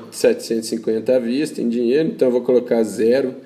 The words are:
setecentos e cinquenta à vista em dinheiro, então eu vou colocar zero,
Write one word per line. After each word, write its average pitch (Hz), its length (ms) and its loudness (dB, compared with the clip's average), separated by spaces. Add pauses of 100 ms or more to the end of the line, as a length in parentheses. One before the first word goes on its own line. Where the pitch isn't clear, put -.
(140)
setecentos 113 540 0
e 113 100 -4
cinquenta 113 400 0
à - 20 0
vista 131 420 -4
em 117 60 -2
dinheiro, 123 400 0
então - 220 0
eu - 20 2
vou 120 100 2
colocar 120 420 2
zero, 117 520 0 (100)